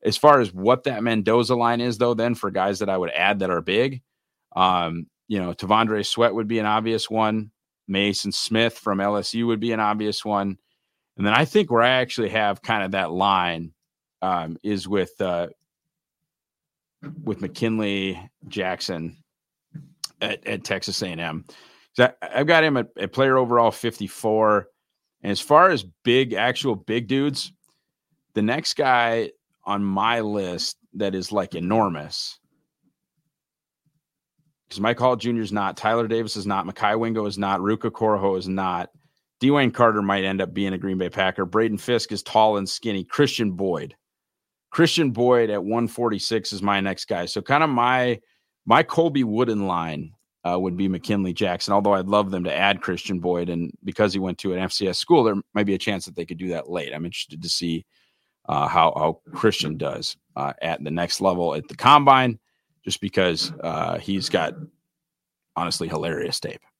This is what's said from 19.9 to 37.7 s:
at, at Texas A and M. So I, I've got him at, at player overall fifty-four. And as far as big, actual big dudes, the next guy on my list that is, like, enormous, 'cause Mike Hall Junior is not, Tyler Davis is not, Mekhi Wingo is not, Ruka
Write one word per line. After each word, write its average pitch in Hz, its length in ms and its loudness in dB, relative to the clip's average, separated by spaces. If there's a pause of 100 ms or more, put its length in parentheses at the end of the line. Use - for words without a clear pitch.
at, 104 260 -6
at 104 160 -6
Texas - 380 -4
A 98 60 -4
and 85 140 -8
M. 80 240 -8 (480)
So 123 120 6 (160)
I, - 180 -4
I've 147 80 2
got 165 160 6
him 147 140 2
at, 113 100 -2 (100)
at 95 140 -6
player 131 260 4
overall 120 340 4
fifty-four. 110 960 0 (540)
And 98 100 -4
as 98 100 -2
far 165 280 8
as 131 140 0 (200)
big, 123 300 4
actual 120 420 0
big 110 320 -4
dudes, 139 440 -2 (840)
the 110 80 0
next 123 340 -2
guy 120 560 2 (320)
on 101 200 -2
my 104 380 2
list 98 560 -4 (160)
that 98 200 -2
is, 92 180 -6
like, 98 240 -4
enormous, 87 840 -2 (2250)
'cause - 100 -14
Mike 113 200 0
Hall 123 160 4
Junior 117 260 -2
is 101 100 -4
not, 101 260 -2
Tyler 113 300 0
Davis 113 280 -2
is 101 120 -6
not, 98 180 -2
Mekhi 104 320 -2
Wingo 113 280 -2
is 95 120 -6
not, 98 220 0
Ruka 107 320 -2